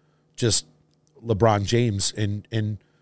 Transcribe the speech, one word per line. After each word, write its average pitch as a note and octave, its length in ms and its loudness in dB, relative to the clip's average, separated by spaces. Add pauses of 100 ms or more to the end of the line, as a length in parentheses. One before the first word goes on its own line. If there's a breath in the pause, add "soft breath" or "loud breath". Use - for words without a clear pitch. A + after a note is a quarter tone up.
(360 soft breath)
Just - 300 0 (580)
LeBron G#2+ 420 2
James A2+ 520 0
and, G#2 340 -4
and G#2+ 260 -2 (240)